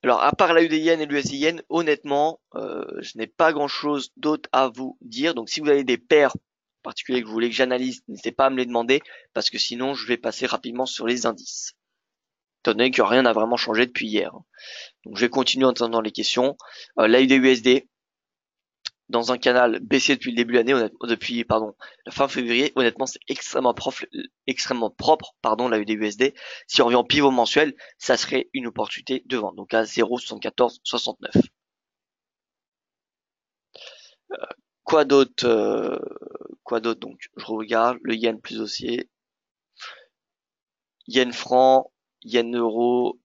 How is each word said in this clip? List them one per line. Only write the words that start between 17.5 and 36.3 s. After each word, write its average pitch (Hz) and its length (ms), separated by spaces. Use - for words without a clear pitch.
D, 127 280
dans 117 180
un 123 80
canal 123 420
baissier 131 360
depuis 127 140
le 117 60
début 120 180
de 123 40
l'année, 117 160
honnêtement, 117 320
depuis, 117 380
pardon, 110 320
la - 60
fin 139 160
février, 127 480
honnêtement, 127 300
c'est - 220
extrêmement 131 460
prof-, - 320
extrêmement 123 440
propre, - 520
pardon, 113 260
la 113 100
U 104 60
D 107 80
U 107 140
S 104 100
D. 131 180
Si - 140
on 123 60
revient 120 100
en 120 80
pivot 139 260
mensuel, 131 460
ça - 180
serait - 380
une 131 120
opportunité 117 600
de 127 100
vente, 104 180
donc 98 200
à 113 100
zéro 117 340
soixante-quatorze - 640
soixante-neuf. - 540
Euh, - 140
quoi 151 220
d'autre, 135 420
euh, 107 520